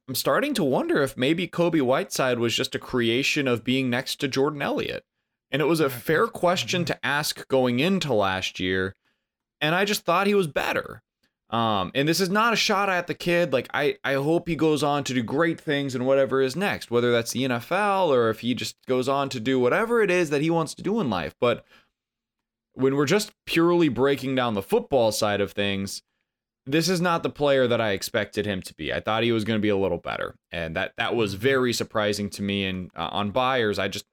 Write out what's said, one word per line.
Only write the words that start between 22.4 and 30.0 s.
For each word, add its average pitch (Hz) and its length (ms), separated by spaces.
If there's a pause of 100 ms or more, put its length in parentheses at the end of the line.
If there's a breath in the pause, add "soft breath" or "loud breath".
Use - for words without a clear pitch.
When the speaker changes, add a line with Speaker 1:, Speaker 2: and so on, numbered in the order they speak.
Speaker 1:
when 135 240
we're 147 80
just 202 260 (140)
purely 170 420
breaking 131 480
down 123 200
the 95 60
football 131 520
side 101 260
of 98 140
things, 98 480 (640)
this 156 240
is 185 100
not 170 240
the 143 60
player 139 360
that 117 140
I 110 120
expected 104 540
him 98 180
to - 120
be. 73 180
I 85 60
thought 110 240
he 117 80
was 113 140
gonna 110 140
be 104 100
a 101 80
little 90 220
better, 50 360 (160)